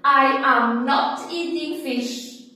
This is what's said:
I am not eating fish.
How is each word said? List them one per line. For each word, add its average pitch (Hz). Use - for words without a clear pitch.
I 269
am 240
not 269
eating 339
fish. -